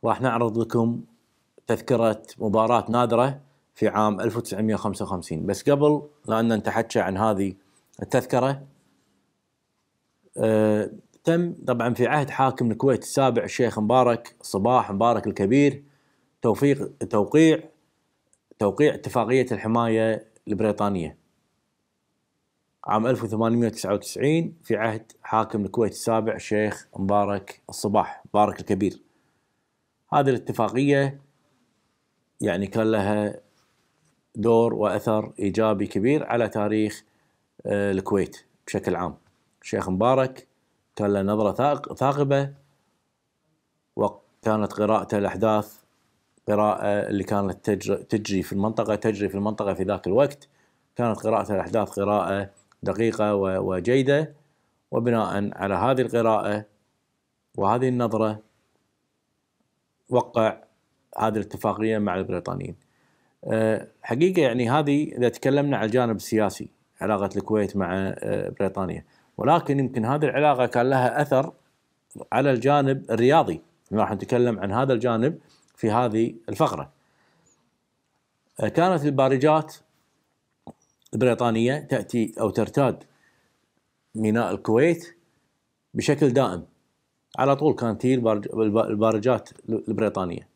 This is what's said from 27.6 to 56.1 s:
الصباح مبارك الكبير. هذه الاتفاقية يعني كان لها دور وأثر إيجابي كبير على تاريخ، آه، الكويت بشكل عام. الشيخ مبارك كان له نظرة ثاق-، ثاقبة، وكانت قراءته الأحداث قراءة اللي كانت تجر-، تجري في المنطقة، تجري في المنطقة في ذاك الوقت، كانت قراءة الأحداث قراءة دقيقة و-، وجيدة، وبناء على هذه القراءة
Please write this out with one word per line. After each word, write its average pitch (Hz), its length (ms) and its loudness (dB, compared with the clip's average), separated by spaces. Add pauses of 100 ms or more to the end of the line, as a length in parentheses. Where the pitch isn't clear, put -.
الصباح - 560 -2
مبارك 104 340 2
الكبير. 95 420 -2 (1120)
هذه 143 160 4
الاتفاقية 135 880 0 (1200)
يعني 98 260 -2
كان 110 240 0
لها 104 480 0 (960)
دور 117 380 4
وأثر 107 640 -2
إيجابي 101 480 0
كبير 110 380 0
على 117 240 -2
تاريخ، 107 540 -2 (600)
آه، 101 260 -2
الكويت 95 540 -2 (220)
بشكل 98 280 -2
عام. 85 200 -6 (460)
الشيخ 104 280 -4
مبارك 131 580 0 (480)
كان 101 180 0
له 98 80 0
نظرة 104 300 0
ثاق-، 139 420 -2
ثاقبة، 139 600 0 (1400)
وكانت 107 800 -2
قراءته 107 440 0
الأحداث 101 680 -2 (640)
قراءة 104 640 0
اللي 101 140 -2
كانت 101 460 -2
تجر-، - 340 -2
تجري 101 380 -2
في - 120 -8
المنطقة، 107 420 -2
تجري 104 340 -2
في 98 60 -8
المنطقة 101 380 0
في 92 100 -2
ذاك 95 240 -2
الوقت، 139 400 2 (480)
كانت 117 220 0
قراءة 107 360 0
الأحداث 95 360 0
قراءة 98 600 0 (340)
دقيقة 104 520 0
و-، 95 220 0
وجيدة، 123 760 0 (580)
وبناء 110 640 0
على 98 180 -4
هذه 123 280 0
القراءة 110 640 0 (920)